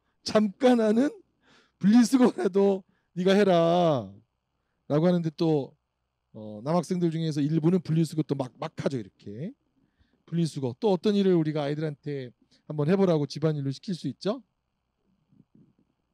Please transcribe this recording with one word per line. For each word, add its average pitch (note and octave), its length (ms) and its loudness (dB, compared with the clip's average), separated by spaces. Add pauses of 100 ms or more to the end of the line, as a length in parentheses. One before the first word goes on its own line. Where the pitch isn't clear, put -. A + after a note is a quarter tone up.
(240)
잠깐 G#3+ 560 2
하는 A3 300 2 (680)
분리수거라도 G3 1040 4 (300)
네가 F3+ 200 2
해라 E3+ 800 2 (760)
라고 D#3 200 2
하는데 F3 300 0
또, D#3 380 -2 (580)
어, G#2+ 300 -14
남학생들 F3 480 -2
중에서 D#3 300 -4
일부는 D#3+ 400 0
분리수거 D#3 420 -2
또 C#3 120 -4
막, C3 240 -8
막 D#3+ 120 -10 (140)
하죠. C#3+ 120 -4
이렇게 G#2+ 540 -12 (760)
분리수거. D3 540 -4
또 G#3+ 120 0
어떤 G3+ 240 0
일을 F#3+ 180 2
우리가 D#3 300 0
아이들한테 D3 640 -8 (380)
한번 D3+ 220 -4
해보라고 F3+ 360 2
집안일로 C#3+ 460 -2
시킬 E3+ 240 -8
수 D3+ 120 -8
있죠? G#3 360 -6 (1700)